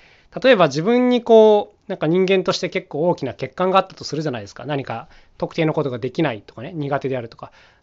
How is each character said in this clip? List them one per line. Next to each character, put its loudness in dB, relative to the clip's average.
例 6
え 6
ば 6
自 -4
分 2
に 0
こ 6
う、 -18
な -6
ん -8
か -4
人 2
間 2
と 0
し -6
て -6
結 -6
構 -2
大 0
き -6
な -6
欠 -10
陥 -2
が 2
あ 4
っ -12
た -20
と -18
す -10
る -6
じ -6
ゃ -4
な -8
い -10
で -16
す -20
か。 -18
何 -6
か -10
特 -8
定 0
の 0
こ -2
と -4
が -6
で -6
き -4
な 0
い -12
と -20
か -18
ね、 -14
苦 -4
手 -6
で -4
あ -6
る -14
と -20
か。 -18